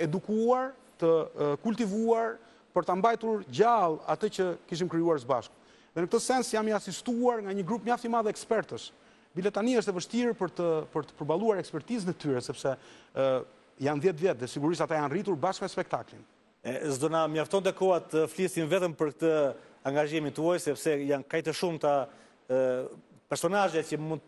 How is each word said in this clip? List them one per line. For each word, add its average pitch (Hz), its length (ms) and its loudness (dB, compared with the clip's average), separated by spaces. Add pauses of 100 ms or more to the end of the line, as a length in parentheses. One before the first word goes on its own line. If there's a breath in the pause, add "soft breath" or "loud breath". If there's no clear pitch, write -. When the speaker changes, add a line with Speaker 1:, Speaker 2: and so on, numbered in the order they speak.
Speaker 1:
edukuar, 226 680 0 (280)
të, 165 100 6
ë, 151 380 2 (140)
kultivuar, 226 760 0 (380 loud breath)
për 170 120 0
ta 180 100 2
mbajtur 220 500 2
gjallë 180 540 4 (100)
atë 202 260 0
që 185 100 2 (200)
kishim 175 240 -2
krijuar 165 300 2
së 120 80 -4
bashku. 120 260 -2 (400 loud breath)
Dhe 170 80 0
në 175 60 -2
këtë 233 140 2
sens 254 280 0
jam 214 160 0
i 220 80 2
asistuar 233 720 -2
nga 190 100 -4
një 202 120 -2
grup 196 200 -4
mjaft 240 160 0
i 233 80 -4
madh 226 160 2
ekspertësh. 196 640 -2 (460 soft breath)
Bile 185 160 0
tani 233 280 2
është 202 120 2
e 180 40 -2
vështirë 233 440 0
për 175 180 -2
të, 175 100 0 (240)
për 147 160 -4
të - 120 -20
përballuar 180 420 0
ekspertizën 180 500 -6
e 156 80 -6
tyre, 135 240 0
sepse, 139 300 -4 (420 loud breath)
ë, 135 140 2 (560)
janë 143 180 0
dhjetë 170 200 2
vjet 156 180 2
dhe 127 100 -6
sigurisht 156 320 0
ata 156 140 0
janë 143 160 0
rritur 190 260 -2
bashkë 185 240 -2
me 185 80 -4
spektaklin. 120 560 -6 (380)
Speaker 2:
E, 120 100 -4 (200)
s'do 151 160 0
na 160 200 2
mjaftonte 180 460 0
koha 185 240 4 (100)
të 156 200 2
flisnim 165 400 -2
vetëm 180 260 2
për 151 160 0
këtë 160 200 2 (540 loud breath)
angazhimin 147 480 0
tuaj, 170 300 2
sepse 147 300 0 (100)
janë 139 260 -2
kaq 160 160 -2
të 156 80 -2
shumta, 156 400 0 (540 loud breath)
ë, 131 120 2 (680)
personazhe 170 600 0
që 151 120 -2
mund, 156 260 -6